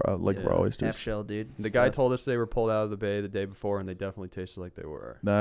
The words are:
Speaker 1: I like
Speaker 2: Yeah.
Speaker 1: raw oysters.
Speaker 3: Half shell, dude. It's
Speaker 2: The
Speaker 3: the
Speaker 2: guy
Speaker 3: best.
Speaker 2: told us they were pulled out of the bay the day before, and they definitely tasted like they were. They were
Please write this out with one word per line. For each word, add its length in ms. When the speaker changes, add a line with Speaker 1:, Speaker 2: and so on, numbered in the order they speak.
Speaker 1:
I 80
like 240
Speaker 2:
Yeah. 100
Speaker 1:
raw 140
oysters. 260
Speaker 3:
Half 100
shell, 260
dude. 260
It's 80
Speaker 2:
The 60
Speaker 3:
the 60
Speaker 2:
guy 180
Speaker 3:
best. 100
Speaker 2:
told 160
us 100
they 140
were 100
pulled 240
out 140
of 40
the 80
bay 220
the 80
day 160
before, 360
and 100
they 40
definitely 360
tasted 320
like 140
they 100
were. 360
They 100
were 100